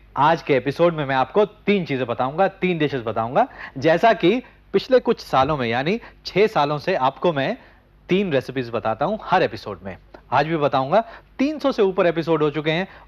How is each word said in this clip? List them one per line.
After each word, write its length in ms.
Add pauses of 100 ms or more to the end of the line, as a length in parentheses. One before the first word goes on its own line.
(160)
आज 260
के 120
एपिसोड 400
में 100
मैं 100
आपको 300
तीन 400
चीजें 220
बताऊंगा, 420
तीन 300
dishes 240
बताऊंगा। 440 (320)
जैसा 360
कि 160 (440)
पिछले 260
कुछ 200
सालों 360
में, 120
यानी 300 (280)
छह 200
सालों 320
से 180
आपको 360
मैं 240 (520)
तीन 240
recipes 380
बताता 340
हूं 180
हर 200
episode 400
में। 140 (340)
आज 160
भी 120
बताऊंगा। 420 (380)
तीन 200
सौ 140
से 100
ऊपर 240
episode 360
हो 80
चुके 200
हैं 180 (200)